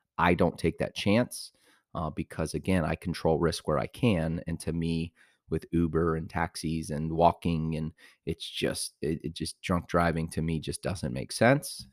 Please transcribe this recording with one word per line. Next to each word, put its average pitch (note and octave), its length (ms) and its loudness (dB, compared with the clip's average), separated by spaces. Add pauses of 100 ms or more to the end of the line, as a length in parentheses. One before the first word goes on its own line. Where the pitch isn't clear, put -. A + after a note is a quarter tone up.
(200)
I F2 160 6
don't E2+ 240 2
take E2 180 0
that - 160 -4
chance, - 600 0 (420)
uh, D#2 160 -4
because, - 420 -4
again, E2 320 2
I D#2 80 -2
control D#2+ 460 0
risk D#2+ 280 0
where D2+ 120 2
I A1 80 -2
can. E2 580 0
And E2 140 -4
to - 120 -4
me, E2 400 -2 (380)
with D#2+ 220 -2
Uber E2 460 2
and D#2+ 120 -6
taxis D#2+ 640 -4
and D#2+ 200 -4
walking, D#2+ 640 2
and D#2+ 140 -4 (360)
it's - 200 -6
just, - 540 -4
it, D#2 220 -2
it D#2+ 100 -4
just, - 300 -8
drunk F2 240 0
driving E2 420 2
to D#2+ 140 -4
me D#2+ 160 0
just - 240 -8
doesn't - 300 -4
make C2 180 -8
sense. - 600 2